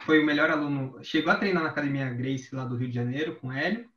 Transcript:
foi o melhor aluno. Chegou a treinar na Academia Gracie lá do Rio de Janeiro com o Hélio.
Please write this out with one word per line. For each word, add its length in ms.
foi 220
o 40
melhor 240
aluno. 520
Chegou 300
a 40
treinar 260
na 80
Academia 420
Gracie 420
lá 120
do 100
Rio 120
de 60
Janeiro 420
com 120
o 40
Hélio. 440